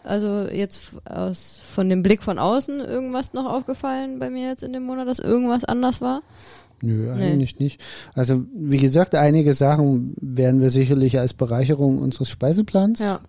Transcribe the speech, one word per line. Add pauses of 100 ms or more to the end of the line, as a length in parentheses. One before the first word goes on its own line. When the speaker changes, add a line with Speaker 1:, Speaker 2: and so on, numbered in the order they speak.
Speaker 1:
also
jetzt
f-,
aus,
von
dem
Blick
von
außen
irgendwas
noch
aufgefallen
bei
mir
jetzt
in
dem
Monat,
dass
irgendwas
anders
war? (580)
Speaker 2:
Nö,
Speaker 1:
Nee.
Speaker 2:
eigentlich
nicht. (340)
Also (120)
wie
gesagt,
einige
Sachen
werden
wir
sicherlich
als
Bereicherung
unseres
Speiseplans,
Speaker 1:
Ja.